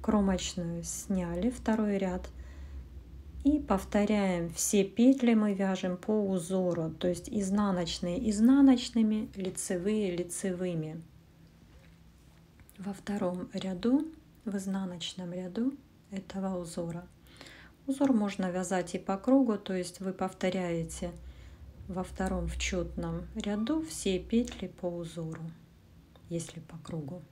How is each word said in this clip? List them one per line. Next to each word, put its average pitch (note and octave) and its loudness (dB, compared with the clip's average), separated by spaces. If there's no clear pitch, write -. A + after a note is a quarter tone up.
Кромочную F3+ 0
сняли, F3+ -2
второй A3 0
ряд. F#3 -2
И C#4+ 6
повторяем, G3 2
все - 2
петли A#3+ 6
мы G#3+ 4
вяжем F#3+ 0
по - -4
узору, F#3 2
то - -4
есть F3 -2
изнаночные F#3+ 0
изнаночными, A3+ 6
лицевые F#3 0
лицевыми. F3 -4
Во G3 -8
втором F#3 -4
ряду, F#3+ 0
в G3+ -4
изнаночном F#3 -4
ряду F#3 -2
этого F#3+ -4
узора. E3+ -6
Узор C4+ 4
можно G3 2
вязать F3+ 0
и F#3 -2
по G3 -2
кругу, B3 4
то - -6
есть F3+ -4
вы F#3+ -4
повторяете F3+ -2
во F#3+ -4
втором F#3 -2
в E3 -4
чётном E3+ -4
ряду A3 0
все G3 -2
петли A#3 -2
по - -8
узору, E3 -6
если E3 -6
по E3 -16
кругу D#3 -8